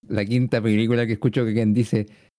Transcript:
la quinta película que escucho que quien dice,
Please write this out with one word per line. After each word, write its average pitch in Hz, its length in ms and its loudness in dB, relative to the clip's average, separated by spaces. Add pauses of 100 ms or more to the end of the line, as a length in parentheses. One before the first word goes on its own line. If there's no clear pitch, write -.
la 104 180 -2
quinta 120 360 0
película 113 440 2
que 113 80 -2
escucho 120 320 0
que 110 80 -2
quien 107 200 2
dice, 110 340 0 (320)